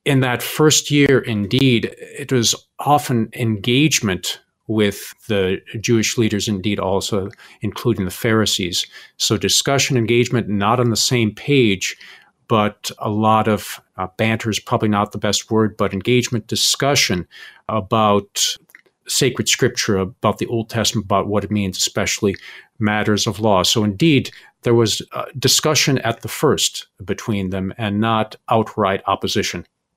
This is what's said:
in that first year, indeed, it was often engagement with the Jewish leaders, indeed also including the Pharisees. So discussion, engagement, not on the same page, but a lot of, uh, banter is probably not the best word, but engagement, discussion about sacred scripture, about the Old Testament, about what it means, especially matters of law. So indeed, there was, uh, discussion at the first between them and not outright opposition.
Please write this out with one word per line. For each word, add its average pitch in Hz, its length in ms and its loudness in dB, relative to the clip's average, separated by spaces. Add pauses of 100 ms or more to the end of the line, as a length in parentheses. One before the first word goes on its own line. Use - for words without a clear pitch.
in 139 160 2
that 123 220 0
first - 500 2
year, 139 280 6
indeed, 113 800 0
it 127 340 -14
was 120 240 2 (240)
often 131 540 0
engagement 113 1080 0 (260)
with 107 460 -2 (140)
the 95 340 0 (180)
Jewish 113 380 0
leaders, 107 300 0
indeed 101 320 -2
also 95 500 -2 (320)
including 101 420 -2
the 90 80 -4
Pharisees. 107 760 0 (300)
So - 220 0
discussion, - 580 0
engagement, 120 540 2
not 104 300 2
on 120 100 2
the 110 80 0
same 113 360 2
page, 117 640 0 (500)
but 104 420 0 (100)
a - 100 -4
lot 110 400 2
of, - 320 -4 (160)
uh, 92 180 -6
banter 113 340 -2
is 101 100 -2
probably 113 280 -2
not 104 240 0
the 110 60 -10
best 104 340 -4
word, 110 240 2
but 98 160 -2
engagement, 117 560 0
discussion 113 800 0 (400)
about 107 880 0 (540)
sacred 120 400 0
scripture, - 480 0
about - 400 -2
the - 100 -4
Old 113 220 -4
Testament, 110 340 -2
about 95 240 0
what 101 160 -2
it 98 80 -8
means, 101 260 -2
especially 98 600 -2 (420)
matters 104 480 0
of 107 140 -4
law. 101 220 4
So 107 200 2
indeed, 127 480 2 (320)
there 120 100 2
was, 113 280 2 (100)
uh, - 140 -8 (120)
discussion 139 600 2
at - 220 -4
the - 80 -8
first - 580 0 (160)
between 98 460 -4
them 95 280 -4
and 104 220 -2
not 110 380 0 (120)
outright 107 580 0
opposition. 98 580 -2 (320)